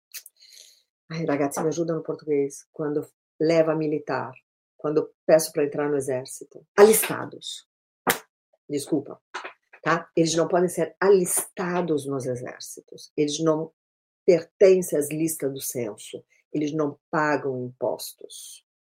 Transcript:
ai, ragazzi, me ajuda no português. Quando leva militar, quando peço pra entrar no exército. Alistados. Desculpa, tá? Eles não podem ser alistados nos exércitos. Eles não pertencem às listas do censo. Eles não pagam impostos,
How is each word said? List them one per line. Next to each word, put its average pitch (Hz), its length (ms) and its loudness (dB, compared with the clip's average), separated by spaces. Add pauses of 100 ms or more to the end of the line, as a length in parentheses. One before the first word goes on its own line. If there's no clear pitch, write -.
(1080)
ai, 165 160 -6
ragazzi, 147 360 0
me 165 60 0
ajuda 165 260 -2
no 156 100 -4
português. 147 680 -2
Quando 151 340 -4 (360)
leva 160 340 4
militar, 147 560 -4 (460)
quando 151 340 -2 (140)
peço 160 260 4
pra 147 140 0
entrar 147 240 -2
no 147 80 0
exército. 135 680 -6 (120)
Alistados. - 920 4 (1000)
Desculpa, 143 520 -6 (600)
tá? 165 340 -2
Eles 165 200 2
não 160 120 2
podem 180 220 2
ser 160 300 -4
alistados 180 1040 2
nos 131 200 -4
exércitos. - 880 -10
Eles 147 240 0
não 160 340 0 (520)
pertencem 180 720 4
às 147 120 0
listas 156 420 -2
do 135 80 -10
censo. 120 640 -8 (280)
Eles 147 200 -2
não 151 260 -2 (140)
pagam 139 540 -2
impostos, - 1000 -10 (180)